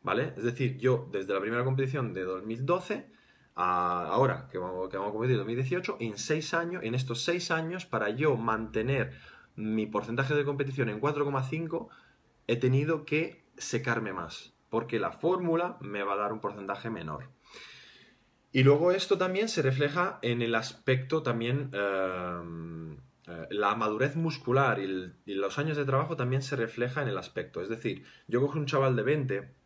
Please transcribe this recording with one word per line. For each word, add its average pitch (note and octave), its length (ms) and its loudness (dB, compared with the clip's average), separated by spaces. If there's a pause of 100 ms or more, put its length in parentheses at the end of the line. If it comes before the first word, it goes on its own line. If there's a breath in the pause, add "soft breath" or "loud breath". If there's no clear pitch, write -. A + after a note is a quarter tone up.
¿vale? A#2+ 340 0
Es G2+ 80 -6
decir, B2 360 0
yo B2+ 320 4
desde G2 240 -2
la F#2+ 60 2
primera A#2 220 0
competición C3 520 0
de F#2 80 -4
dos F#2 200 -4
mil A2+ 220 -4
doce F#3 500 -2 (440 soft breath)
a F2+ 500 2
ahora, A2 420 2
que F#2 80 -4
vamos, F#2 280 -4
que F#2+ 100 -6
vamos G2 120 -2
a G#2 40 -6
competir A#2+ 200 2
en A2 60 4
dos G2 80 -4
mil A2+ 80 -2
dieciocho, C3+ 440 -2
en G#2+ 200 -6
seis D#3+ 340 -2
años, E3+ 300 -4
en A2+ 100 -2
estos C3 300 -2
seis F3 260 -2
años, E3 380 -2
para G#2+ 240 0
yo C3 260 2
mantener A2+ 760 0 (420 loud breath)
mi G#2+ 320 0
porcentaje A#2 480 0
de C#3+ 100 4
competición C3+ 440 0
en G#2+ 100 -4
cuatro D3 260 2
coma C#3 160 0
cinco, E3 480 -4 (560 loud breath)
he A#2+ 120 2
tenido C#3+ 460 2
que - 440 -4 (100)
secarme A2+ 560 -2
más, F2 400 -10 (160)
porque A2+ 300 0
la F#2 120 0
fórmula F3 720 0
me G#2 220 -4
va G2+ 100 0
a G2 40 0
dar G#2 160 0
un A2 60 -6
porcentaje G2+ 520 -6
menor. D#2 400 -8 (1200 loud breath)
Y C3 100 6
luego D3 300 8
esto F#3+ 260 2
también F#3 320 0
se D#3+ 140 0
refleja C#3+ 580 0
en A#2+ 220 0
el A#2 100 2
aspecto C3 680 0
también, B2+ 500 0
em, F2 1200 -2 (280)
eh, E2 240 -10
la G2+ 240 2
madurez A2+ 420 0
muscular C3+ 640 2
y G2 60 -2
el, F#2 320 -4 (100)
y G#2 80 -8
los G2 240 -2
años D3 200 0
de C#3+ 80 0
trabajo C#3+ 300 0
también C3 280 0
se - 120 -4
refleja A#2+ 460 -2
en C3+ 60 0
el G2+ 100 -2
aspecto. - 420 -6
Es F#2 100 -6
decir, A2+ 360 -4 (220 loud breath)
yo A#2+ 120 4
cojo C#3+ 200 2
un C#3+ 80 0
chaval C3+ 280 4
de A2+ 60 2
veinte B2 640 0